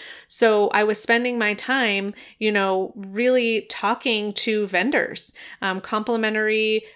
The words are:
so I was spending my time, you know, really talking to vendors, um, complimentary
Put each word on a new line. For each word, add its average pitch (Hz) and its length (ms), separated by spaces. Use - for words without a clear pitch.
so 214 460
I 208 100
was 214 180
spending 240 380
my 208 140
time, 208 600
you 214 120
know, 190 420
really 226 760
talking 214 640
to 214 340
vendors, 208 640
um, 190 180
complimentary 220 1040